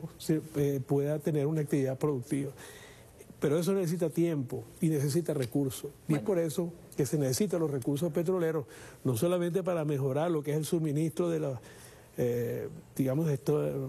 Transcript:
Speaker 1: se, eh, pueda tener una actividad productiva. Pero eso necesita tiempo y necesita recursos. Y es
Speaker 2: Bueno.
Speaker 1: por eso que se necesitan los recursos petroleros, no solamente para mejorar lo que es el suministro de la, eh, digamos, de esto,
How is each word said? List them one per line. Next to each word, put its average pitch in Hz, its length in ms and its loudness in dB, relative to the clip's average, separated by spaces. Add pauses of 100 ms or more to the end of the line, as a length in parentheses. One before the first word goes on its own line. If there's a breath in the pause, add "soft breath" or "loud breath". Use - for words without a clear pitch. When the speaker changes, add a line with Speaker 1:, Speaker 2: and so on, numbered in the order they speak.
(180)
Speaker 1:
se, 156 240 0 (140)
eh, 143 300 2
pueda 143 340 0
tener 151 260 0
una 156 160 0
actividad 135 360 0
productiva. 139 540 -2 (880 loud breath)
Pero 151 180 2
eso 175 140 2
necesita 180 380 2
tiempo 147 560 0 (160)
y 165 80 4
necesita 156 440 2
recursos. 139 580 -2 (180)
Y 156 60 4
es 147 40 2
Speaker 2:
Bueno. - 60 -6
Speaker 1:
por 196 140 2
eso 170 340 -2 (240)
que 147 80 2
se 156 120 0
necesitan 160 440 2
los 156 100 2
recursos 147 400 0
petroleros, 165 540 0 (400 loud breath)
no 127 100 2
solamente 175 480 2
para 170 220 0
mejorar 143 440 0
lo 156 140 0
que 143 80 -4
es 147 60 2
el 156 80 -2
suministro 160 640 0
de 165 100 0
la, 139 220 -4 (560 loud breath)
eh, 120 500 0 (300)
digamos, 139 300 2
de 147 80 2
esto, 147 540 0